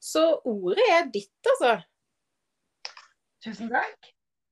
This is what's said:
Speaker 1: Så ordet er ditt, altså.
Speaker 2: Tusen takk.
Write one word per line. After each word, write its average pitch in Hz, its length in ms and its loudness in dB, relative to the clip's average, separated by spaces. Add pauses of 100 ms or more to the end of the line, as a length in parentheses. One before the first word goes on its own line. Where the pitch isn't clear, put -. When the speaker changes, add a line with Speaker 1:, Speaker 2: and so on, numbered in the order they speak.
Speaker 1:
Så 320 420 0
ordet 208 440 0
er 339 220 2
ditt, 202 200 -8 (140)
altså. 269 360 2 (1600)
Speaker 2:
Tusen 220 280 -12
takk. - 420 -8 (400)